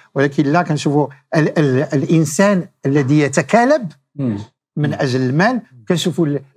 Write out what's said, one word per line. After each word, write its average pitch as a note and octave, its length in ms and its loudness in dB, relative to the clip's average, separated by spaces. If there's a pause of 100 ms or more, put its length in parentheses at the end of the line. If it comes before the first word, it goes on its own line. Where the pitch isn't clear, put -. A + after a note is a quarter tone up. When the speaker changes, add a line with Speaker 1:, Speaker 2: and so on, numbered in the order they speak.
(160)
Speaker 1:
ولكن C#3+ 280 0
لا، D3+ 180 2
كنشوفوا D3 460 0 (280)
ال-، D#3+ 240 0
ال-، C#3+ 340 0
الإنسان D#3+ 720 0 (200)
الذي C#3+ 340 2
يتكالب G3+ 720 0 (240)
Speaker 2:
مم. B2 220 -4 (400)
Speaker 1:
من D3 120 -2
Speaker 2:
مم. - 100 -4
Speaker 1:
أجل C3 220 -2
المال، F3 400 0 (280)
كنشوفوا E3+ 380 0
ال-، C#3+ 140 -4 (160)